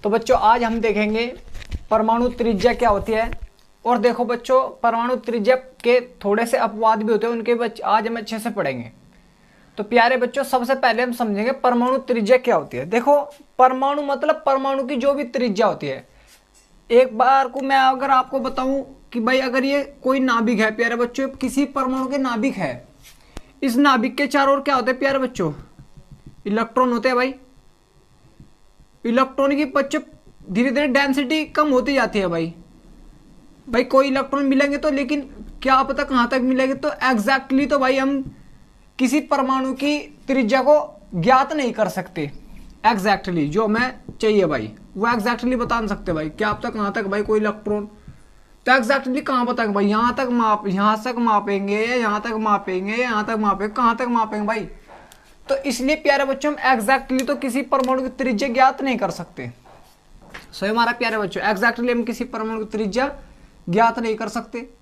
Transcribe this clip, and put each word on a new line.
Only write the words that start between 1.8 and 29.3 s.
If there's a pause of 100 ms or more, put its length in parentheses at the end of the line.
परमाणु
त्रिज्या
क्या
होती
है। (560)
और
देखो
बच्चों, (220)
परमाणु
त्रिज्या
के (240)
थोड़े
से
अपवाद
भी
होते
हैं,
उनके
बच-,
आज
हम
अच्छे
से
पढ़ेंगे। (840)
तो
प्यारे
बच्चों,
सबसे
पहले
हम
समझेंगे
परमाणु
त्रिज्या
क्या
होती
है।
देखो, (380)
परमाणु
मतलब
परमाणु
की
जो
भी
त्रिज्या
होती
है। (800)
एक
बार
को
मैं
अगर
आपको
बताऊं (300)
कि
भाई,
अगर
ये (220)
कोई
नाभिक
है
प्यारे
बच्चों,
किसी
परमाणु
के
नाभिक
है, (760)
इस
नाभिक
के
चारों
ओर
क्या
होते
हैं
प्यारे
बच्चों? (960)
इलेक्ट्रॉन
होते
हैं
भाई। (1700)
इलेक्ट्रॉन